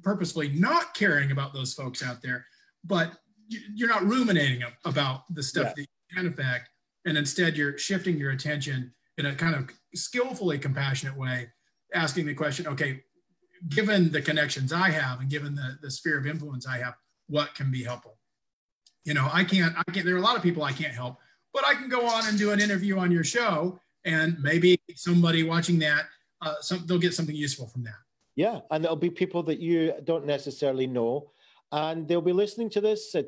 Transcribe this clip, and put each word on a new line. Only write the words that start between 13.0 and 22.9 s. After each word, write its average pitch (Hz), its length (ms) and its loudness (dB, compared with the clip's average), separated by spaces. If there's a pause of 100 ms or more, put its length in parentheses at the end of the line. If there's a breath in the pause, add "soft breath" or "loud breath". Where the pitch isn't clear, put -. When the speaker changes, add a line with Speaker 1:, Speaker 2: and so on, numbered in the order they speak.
Speaker 1:
given 190 420 4
the 151 80 0
connections 143 540 0
I 180 160 4
have 131 300 -2
and 135 100 -2
given 143 240 -4
the, 131 260 -6
the 139 100 -12
sphere 147 280 -2
of 139 80 -4
influence 143 400 -8
I 131 140 -6
have, 123 120 -8 (360)
what - 260 -2
can 135 160 -2
be 127 120 -4
helpful?" 123 360 -12 (840)
You 151 100 -2
know, 135 180 4
I 175 100 4
can't, 175 360 4
I 175 120 -4
can't, 180 140 -2
there 180 120 2
are - 20 2
a - 20 2
lot 233 160 4
of 185 60 -2
people 156 220 2
I 135 80 -2
can't 139 200 -6
help, 123 240 -10 (380 soft breath)
but 277 120 2
I 285 100 4
can 262 120 -10
go 240 180 0
on 226 220 0
and 208 80 2
do 208 140 2
an 202 100 2
interview 196 380 2